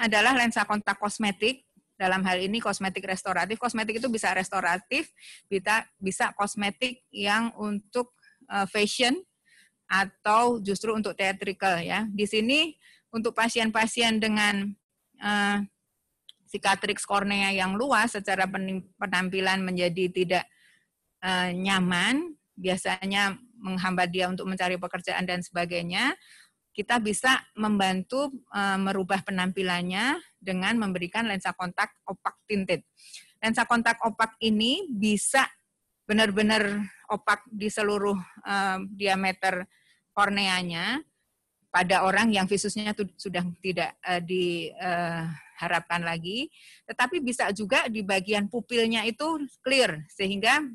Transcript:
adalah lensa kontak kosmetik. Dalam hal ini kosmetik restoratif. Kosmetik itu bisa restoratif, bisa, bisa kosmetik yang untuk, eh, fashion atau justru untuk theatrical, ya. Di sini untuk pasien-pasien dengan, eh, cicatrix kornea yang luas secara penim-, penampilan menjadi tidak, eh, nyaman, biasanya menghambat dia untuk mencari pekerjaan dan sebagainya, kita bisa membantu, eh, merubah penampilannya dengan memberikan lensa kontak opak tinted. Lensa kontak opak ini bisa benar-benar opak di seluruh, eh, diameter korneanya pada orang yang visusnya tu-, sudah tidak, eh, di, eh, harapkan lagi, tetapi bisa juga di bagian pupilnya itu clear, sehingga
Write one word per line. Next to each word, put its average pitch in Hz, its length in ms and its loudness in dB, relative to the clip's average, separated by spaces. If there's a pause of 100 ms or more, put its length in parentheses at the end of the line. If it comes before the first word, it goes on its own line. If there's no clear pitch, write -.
adalah 220 320 4
lensa 233 320 2
kontak 208 320 -2
kosmetik. 214 640 -2 (320)
Dalam 190 320 2
hal 185 160 2
ini 208 160 -2
kosmetik 196 480 -4
restoratif. 185 500 -2
Kosmetik 226 400 -2
itu 240 140 -2
bisa 202 240 0
restoratif, 185 760 -2 (380)
bisa, 202 480 0
bisa 190 400 -2
kosmetik 208 760 -4
yang 208 460 -2
untuk, 208 560 -4 (400)
eh, 196 160 0
fashion 240 480 2 (720)
atau 214 720 2
justru 202 320 -2
untuk 208 240 -2
theatrical, 190 640 0
ya. 180 320 -2
Di 202 160 0
sini 269 480 2 (400)
untuk 226 160 0
pasien-pasien 226 880 2
dengan, 208 560 0 (480)
eh, 202 400 2 (840)
cicatrix 202 560 0
kornea 202 480 2
yang 190 240 0
luas 233 400 2
secara 190 320 0
penim-, 190 480 -4
penampilan 190 720 0
menjadi 180 420 0
tidak, 180 380 0 (760)
eh, 180 320 0
nyaman, 190 840 0 (180)
biasanya 190 800 0 (240)
menghambat 180 540 0
dia 180 180 0
untuk 185 160 -6
mencari 185 320 -2
pekerjaan 180 480 -4
dan 180 160 -4
sebagainya, 175 720 -2 (560)
kita 226 320 0
bisa 247 400 2 (160)
membantu, 214 720 0 (240)
eh, 196 240 0
merubah 190 480 0
penampilannya 185 960 -2 (160)
dengan 190 400 0
memberikan 190 480 -2
lensa 190 240 -4
kontak 185 400 -4 (160)
opak - 400 -8
tinted. 185 380 -2 (580)
Lensa 226 240 2
kontak 233 400 2
opak 220 320 -2
ini 226 480 2
bisa 214 560 2 (640)
benar-benar 214 560 4 (480)
opak 208 400 0
di 208 160 -4
seluruh, 208 480 0 (320)
eh, 196 320 0 (160)
diameter 190 720 0 (480)
korneanya 202 880 0 (640)
pada 180 400 4
orang 208 240 4
yang 190 160 2
visusnya 208 480 -2
tu-, 202 240 -6
sudah 175 240 -4 (160)
tidak, 175 380 -4 (100)
eh, 180 160 0
di, 175 480 -2
eh, 170 560 -4 (300)
harapkan 170 480 -2
lagi, 175 480 -4 (320)
tetapi 254 320 -2
bisa 240 320 0
juga 220 400 0
di 214 160 -4
bagian 202 400 0
pupilnya 226 560 0
itu 294 400 -2 (240)
clear, 208 400 2
sehingga 202 560 0 (140)